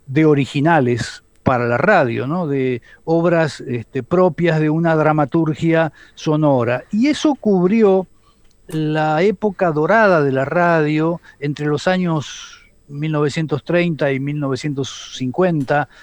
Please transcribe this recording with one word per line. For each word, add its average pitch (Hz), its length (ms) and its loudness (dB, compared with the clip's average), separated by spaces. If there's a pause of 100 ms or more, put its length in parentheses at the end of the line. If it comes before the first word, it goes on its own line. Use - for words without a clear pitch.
de 147 200 2
originales 139 960 0 (200)
para 123 240 0
la 120 120 0
radio, 131 480 2
¿no? 170 200 -4
De 131 360 -2 (220)
obras, 165 580 0
este, 123 400 -8
propias 170 580 0
de 156 80 0
una 160 280 0
dramaturgia 156 1000 0 (200)
sonora. 135 800 0
Y 220 140 2
eso 302 300 0
cubrió 190 680 2 (680)
la 156 500 0
época 190 500 0
dorada 175 500 4
de 139 80 2
la 131 140 0
radio 165 760 0 (200)
entre 147 260 -6
los 151 220 -2
años 180 840 -4 (160)
mil 147 240 -6
novecientos 151 540 -2
treinta 165 480 0
y 135 80 -2
mil 143 180 -6
novecientos 135 800 -6
cincuenta, 147 720 -2 (140)